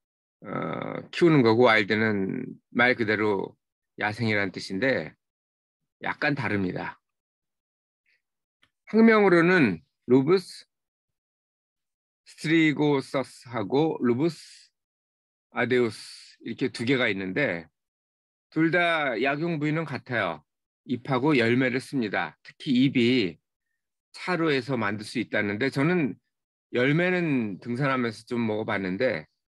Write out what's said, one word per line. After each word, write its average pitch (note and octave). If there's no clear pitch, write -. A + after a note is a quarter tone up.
어, -
키우는 D#3+
거고 A2+
와일드는 G#2+
말 B2
그대로 G#2+
야생이라는 G#2
뜻인데 F#2+
약간 C#3+
다릅니다. G2
학명으로는 F#3
루브스 C3+
스트리고서스하고 C#3+
루브스 B2+
아데우스 A#2+
이렇게 B2
두 A#2+
개가 B2+
있는데 F#2+
둘 D#3+
다 D#3
약용 D3
부위는 D3+
같아요. A2
잎하고 B2+
열매를 B2
씁니다. G2+
특히 -
잎이 A#2+
차로 E3
해서 C3
만들 G#2+
수 -
있다는데 G#2+
저는 D3
열매는 D3
등산하면서 B2
좀 A#2+
먹어봤는데 G#2